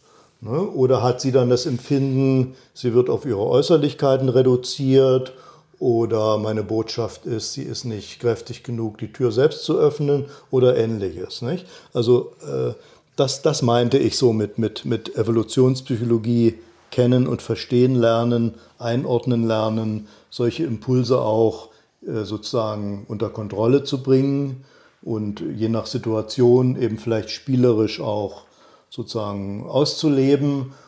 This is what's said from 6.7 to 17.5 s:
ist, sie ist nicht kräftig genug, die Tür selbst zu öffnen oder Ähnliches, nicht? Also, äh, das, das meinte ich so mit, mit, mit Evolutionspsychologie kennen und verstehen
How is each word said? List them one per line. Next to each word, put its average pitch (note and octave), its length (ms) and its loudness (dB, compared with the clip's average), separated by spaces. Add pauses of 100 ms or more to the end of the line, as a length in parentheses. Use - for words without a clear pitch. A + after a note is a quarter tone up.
ist, A2 280 -6
sie C3+ 80 -10
ist B2+ 220 -10
nicht G#2+ 360 -10
kräftig A#2 420 -4
genug, A2+ 360 -6
die G#2+ 140 -10
Tür B2 200 0
selbst C#3 320 0
zu G3 140 0
öffnen C#3+ 480 0 (240)
oder B2+ 260 4
Ähnliches, G2 640 -4
nicht? F3 240 -6 (260)
Also, A#2+ 400 2 (140)
äh, C3 260 -4 (440)
das, C3+ 260 0
das D3 200 0
meinte A#2+ 360 4
ich A2 200 0
so A#2+ 140 4
mit, G#2+ 260 -2
mit, - 260 -4
mit A#2+ 320 -6
Evolutionspsychologie A#2 1400 0 (320)
kennen B2+ 360 2
und C3 160 -4
verstehen B2+ 520 2